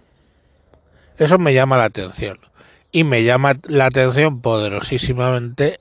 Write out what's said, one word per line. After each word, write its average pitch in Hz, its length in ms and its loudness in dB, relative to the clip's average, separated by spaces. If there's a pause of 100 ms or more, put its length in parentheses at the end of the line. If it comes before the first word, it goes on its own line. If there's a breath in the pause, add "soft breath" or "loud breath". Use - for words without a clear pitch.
(1160 soft breath)
Eso 160 220 4
me 156 160 2
llama 131 220 2
la 120 80 4
atención. 98 540 -8 (520 soft breath)
Y 165 140 0
me 120 200 0
llama 131 380 2
la 139 240 0
atención 131 540 0
poderosísimamente 123 1400 -4